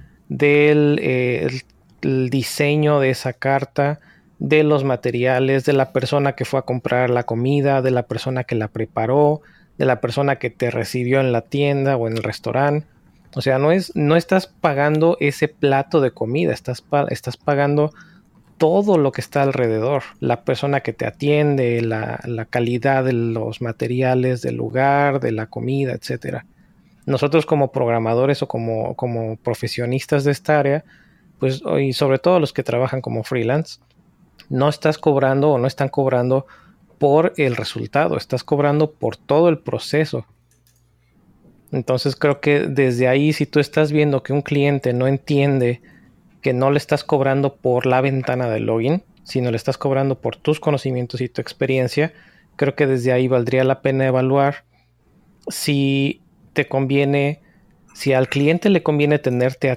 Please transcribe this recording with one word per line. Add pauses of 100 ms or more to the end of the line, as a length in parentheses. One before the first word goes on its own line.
(300)
del,
eh,
el, (420)
el
diseño
de
esa
carta, (380)
de
los
materiales,
de
la
persona
que
fue
a
comprar
la
comida,
de
la
persona
que
la
preparó, (380)
de
la
persona
que
te
recibió
en
la
tienda
o
en
el
restaurante. (480)
O
sea,
no
es,
no
estás
pagando
ese
plato
de
comida,
estás
pa-,
estás
pagando (680)
todo
lo
que
está
alrededor, (180)
la
persona
que
te
atiende,
la,
la
calidad
de
los
materiales,
del
lugar,
de
la
comida,
etcétera. (600)
Nosotros
como
programadores
o
como,
como
profesionistas
de
esta
área, (520)
pues, (200)
y
sobre
todo
los
que
trabajan
como
freelance, (680)
no
estás
cobrando
o
no
están
cobrando (520)
por
el
resultado,
estás
cobrando
por
todo
el
proceso. (1500)
Entonces
creo
que
desde
ahí,
si
tú
estás
viendo
que
un
cliente
no
entiende (600)
que
no
le
estás
cobrando
por
la
ventana
de
login, (200)
sino
le
estás
cobrando
por
tus
conocimientos
y
tu
experiencia, (420)
creo
que
desde
ahí
valdría
la
pena
evaluar (840)
si (320)
te
conviene, (540)
si
al
cliente
le
conviene
tenerte
a